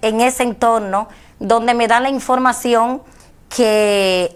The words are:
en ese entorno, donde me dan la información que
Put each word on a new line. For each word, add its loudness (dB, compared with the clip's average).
en 0
ese 0
entorno, -2
donde 0
me 0
dan 2
la -2
información 0
que 0